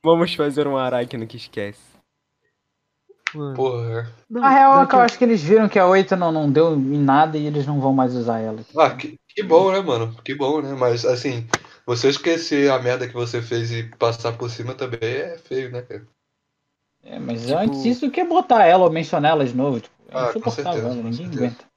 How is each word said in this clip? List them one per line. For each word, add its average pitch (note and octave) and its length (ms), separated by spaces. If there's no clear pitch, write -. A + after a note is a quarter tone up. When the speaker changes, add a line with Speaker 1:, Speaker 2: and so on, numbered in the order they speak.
Speaker 1:
Vamos E3+ 320
fazer D3 320
um C#3 100
Araki B2+ 400
no A2+ 100
que A#2 100
esquece. G#2 440
Speaker 2:
Mano. C#3+ 260
Speaker 3:
Porra. A#2 540
Speaker 2:
Não, A#3 120
Speaker 4:
A C4+ 80
real C4+ 340
é - 20
Speaker 2:
daqui - 20
Speaker 4:
que C4+ 80
eu B3+ 60
Speaker 2:
a A#3+ 40
Speaker 4:
acho A#3 120
que - 60
eles A3+ 200
viram G#3 260
que G#3 100
a F3+ 80
oito F#3+ 280
não, F3 160
não D#3 200
deu D#3 240
em C#3 260
nada D3+ 360
e D3+ 80
eles D3 220
não D3 140
vão C3+ 120
mais B2+ 220
usar A#2 240
ela. A2 260
Speaker 3:
Ah, D3 200
que, - 220
que - 160
bom, F#3 280
né, F#3+ 100
mano? A2+ 420
Que C3 120
bom, D3 260
né? C#3 120
Mas, A#2+ 320
assim, A#2+ 420
você A#2+ 240
esquecer D3 640
a C3 80
merda B2 280
que A#2+ 60
você A#2+ 280
fez A#2 300
e A#2 120
passar A#2 400
por A#2+ 120
cima A#2+ 260
também A#2 260
é C#3 360
feio, C3 340
né, B2 100
cara? G#2 260
Speaker 4:
É, - 180
mas A#2+ 300
Speaker 1:
Tipo - 20
Speaker 4:
antes A3 340
isso B3 260
que F4 100
é F#4 60
botar D#4+ 380
ela F3+ 200
ou E3 60
mencionar D#3 400
ela D3+ 140
de A#2+ 100
novo, B2+ 260
tipo, - 140
é C3 100
Speaker 3:
Ah, B2 140
com A3+ 160
Speaker 4:
insuportável - 0
Speaker 3:
certeza, D3 420
Speaker 4:
ela, A#2+ 120
Speaker 3:
com - 0
Speaker 4:
ninguém A#2 80
Speaker 3:
certeza. E3 220
Speaker 4:
aguenta. B2 320